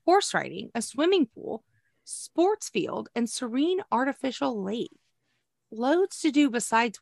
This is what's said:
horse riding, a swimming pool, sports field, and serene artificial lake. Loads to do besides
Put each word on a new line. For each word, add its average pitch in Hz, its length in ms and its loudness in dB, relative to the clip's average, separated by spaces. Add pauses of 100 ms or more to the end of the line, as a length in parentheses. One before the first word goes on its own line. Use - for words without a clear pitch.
horse 370 280 4
riding, 151 400 -4
a 226 80 -2
swimming 339 460 2
pool, - 360 -10 (400)
sports - 680 -2
field, - 440 -4
and 233 160 -2
serene 277 520 -2 (100)
artificial 254 720 -2
lake. 208 340 -6 (720)
Loads 285 520 0
to 311 100 2
do 285 180 6
besides 226 520 0